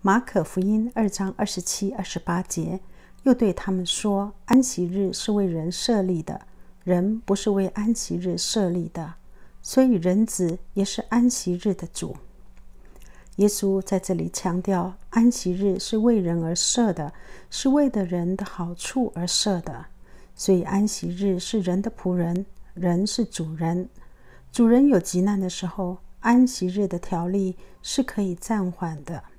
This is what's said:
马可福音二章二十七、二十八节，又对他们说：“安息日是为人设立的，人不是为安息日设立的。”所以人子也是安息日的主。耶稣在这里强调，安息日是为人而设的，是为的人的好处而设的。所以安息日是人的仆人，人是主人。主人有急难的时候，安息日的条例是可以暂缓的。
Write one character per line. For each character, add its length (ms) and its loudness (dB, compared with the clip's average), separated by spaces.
马 140 6
可 240 0
福 160 -4
音 380 2
二 120 2
章 280 -4
二 100 0
十 140 -6
七、 320 -4
二 100 -6
十 160 -6
八 240 -2
节， 380 -4
又 100 6
对 200 4
他 180 -4
们 160 0
说 460 -2
：“安 140 8
息 240 0
日 280 0
是 180 -4
为 160 2
人 240 -2
设 320 0
立 220 2
的， 160 -8
人 380 2
不 160 0
是 140 0
为 180 2
安 260 0
息 220 -4
日 200 -2
设 320 0
立 200 -2
的。” 260 -10
所 180 2
以 120 6
人 340 4
子 320 -2
也 100 2
是 180 -6
安 280 4
息 240 -2
日 180 0
的 200 -4
主。 240 -8
耶 100 6
稣 340 2
在 200 0
这 120 -4
里 160 -2
强 320 -2
调， 320 0
安 200 6
息 220 -2
日 260 2
是 200 -2
为 200 4
人 240 0
而 100 -2
设 400 2
的， 200 -6
是 200 -2
为 200 4
的 160 0
人 320 -2
的 80 -4
好 300 -8
处 400 -4
而 100 -4
设 360 0
的。 260 -10
所 180 0
以 120 4
安 220 2
息 240 -4
日 280 0
是 220 -2
人 200 0
的 80 -2
仆 240 -4
人， 320 0
人 320 0
是 180 -2
主 300 -6
人。 340 -2
主 160 4
人 220 8
有 100 6
急 220 0
难 180 2
的 100 -2
时 160 -8
候， 340 -6
安 260 6
息 220 0
日 220 0
的 100 -2
条 300 -4
例 280 0
是 180 0
可 180 -2
以 140 0
暂 340 -2
缓 360 -6
的。 180 -10